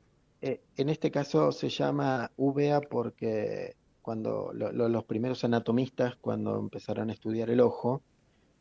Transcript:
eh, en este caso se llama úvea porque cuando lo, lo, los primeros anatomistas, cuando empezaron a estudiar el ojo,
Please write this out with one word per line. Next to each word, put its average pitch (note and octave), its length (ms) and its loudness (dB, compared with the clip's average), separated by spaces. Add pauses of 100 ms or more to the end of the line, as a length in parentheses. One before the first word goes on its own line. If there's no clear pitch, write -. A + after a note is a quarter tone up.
(420)
eh, C3+ 180 -4 (160)
en C#3 140 0
este D3+ 200 0
caso D3 420 2
se C3 180 -4
llama C#3 680 0
úvea C#3+ 460 2
porque A2 920 -4 (280)
cuando A2 500 -4
lo, A2+ 200 -4
lo, A#2 180 2
los A2+ 140 0
primeros B2 400 -2
anatomistas, A#2+ 720 0
cuando G#2+ 420 -2
empezaron G#2+ 500 -6
a G#2+ 60 -4
estudiar A2+ 340 -4
el A#2+ 120 4
ojo, A#2+ 420 2 (580)